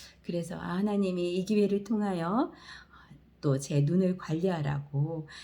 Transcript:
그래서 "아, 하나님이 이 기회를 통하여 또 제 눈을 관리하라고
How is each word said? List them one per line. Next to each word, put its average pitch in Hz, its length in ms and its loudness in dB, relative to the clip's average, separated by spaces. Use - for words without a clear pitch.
그래서 170 360 -4
"아, 170 180 -4
하나님이 185 600 0
이 185 80 0
기회를 202 380 2
통하여 208 680 0
또 139 180 2
제 143 220 2
눈을 180 360 4
관리하라고 156 1120 -2